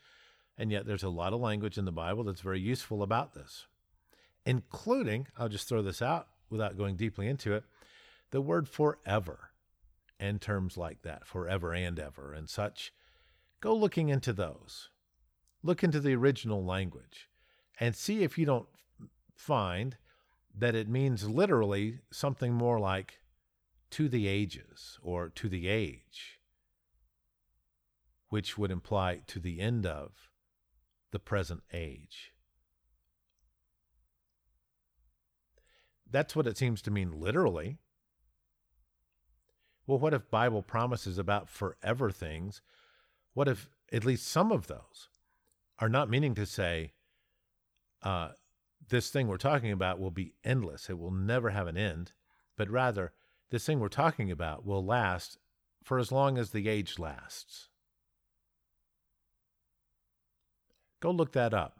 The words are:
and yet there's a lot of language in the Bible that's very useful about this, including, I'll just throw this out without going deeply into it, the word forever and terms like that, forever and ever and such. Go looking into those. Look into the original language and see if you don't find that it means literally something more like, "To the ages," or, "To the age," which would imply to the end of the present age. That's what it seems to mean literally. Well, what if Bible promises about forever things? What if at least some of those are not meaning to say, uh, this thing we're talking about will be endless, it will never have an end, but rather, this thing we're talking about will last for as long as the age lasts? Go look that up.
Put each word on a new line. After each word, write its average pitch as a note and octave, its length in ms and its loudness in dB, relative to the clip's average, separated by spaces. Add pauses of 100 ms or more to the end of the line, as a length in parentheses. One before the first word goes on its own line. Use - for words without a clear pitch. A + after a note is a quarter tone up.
(560)
and A2 160 -2
yet G#2 140 -2
there's G#2 160 -2
a F#2+ 80 -2
lot F2 240 -2
of A#2+ 60 0
language G#2+ 400 -2
in G2 60 -2
the F2+ 60 -2
Bible F2 320 -2
that's G2 180 -6
very F#2+ 180 -2
useful G#2+ 420 -2
about G#2+ 320 0
this, - 320 -18 (800)
including, C3 920 0
I'll A#2+ 140 -4
just G2+ 180 -6
throw A2+ 140 2
this G2 180 -4
out D3+ 300 -2 (220)
without G#2 260 -2
going G2 180 -2
deeply G2+ 320 -2
into B2 260 -2
it, A2 100 -2 (680)
the C3+ 120 0
word D#3+ 280 0
forever G#2 800 0 (680)
and G2+ 200 -2
terms F#2+ 380 -2
like E2+ 240 -8
that, D#2+ 240 -10
forever F2 480 -2
and F2 240 -2
ever C#2+ 360 -10
and D#2 140 -10
such. - 460 -6 (680)
Go A3 140 2
looking F3+ 340 4
into C3 220 2
those. - 580 -6 (760)
Look E3+ 200 2
into D3+ 160 4
the C#3 140 4
original A#2 500 4
language F#2 680 -4 (480)
and A#2 160 2
see G#3+ 260 0
if D#3 160 2
you E3 80 4
don't C3 240 2 (640)
find A2 640 0 (580)
that A2+ 200 2
it A2 120 0
means B2 400 2
literally A2+ 720 4 (120)
something B2+ 420 -2
more A#2+ 260 4
like, F#2+ 400 -2 (720)
"To D#3 160 2
the A#2 200 2
ages," - 760 -2
or, F2 280 -4
"To G#2 200 -6
the F2+ 180 -2
age," - 720 -4 (1900)
which G#2 280 -2
would G2 140 0
imply F#2 560 0
to - 120 -10
the E2+ 200 -4
end A2 260 0
of D2+ 440 -8 (840)
the G2 80 -6
present F2 420 -2 (100)
age. D2+ 600 -10 (3750)
That's C#3 260 -2
what D3+ 120 2
it G#2+ 100 -2
seems A#2+ 260 0
to G#2 80 -2
mean F2+ 280 0
literally. G#2 580 0 (2000)
Well, C3+ 140 2
what D3+ 140 2
if B2 160 0
Bible A2+ 320 2
promises A2+ 560 -2
about G2 320 0
forever G#2+ 640 -2
things? E2+ 500 -8 (720)
What B2+ 140 2
if - 220 0 (220)
at A2 140 0
least B2+ 220 2
some G#3 240 2
of B2+ 160 0
those - 420 -14 (720)
are A2+ 100 2
not C3 200 2
meaning B2+ 260 4
to G2+ 100 0
say, E2+ 480 -2 (1080)
uh, F2 280 -2 (600)
this B2 200 2
thing C3+ 180 2
we're F#2+ 100 0
talking B2+ 340 2
about F#2 280 0
will F#2 120 -2
be F2 220 -4 (100)
endless, G#2+ 460 -2
it F2+ 100 -4
will E2+ 120 -4
never A2 380 2
have G2 180 0
an E2 100 -4
end, F2+ 340 -2 (440)
but G2+ 140 -2
rather, A2 420 0 (380)
this - 160 -2
thing D3+ 140 2
we're G#2+ 80 2
talking C3+ 440 2
about D#2+ 340 -4
will G2 200 0
last G2 520 0 (460)
for C3 160 0
as A#2+ 120 -2
long C3+ 260 4
as A#2 140 0
the G#2 160 0
age G#2 300 0
lasts? - 720 -12 (3250)
Go E3 120 2
look E3 220 2
that A#2 200 4
up. F2 260 0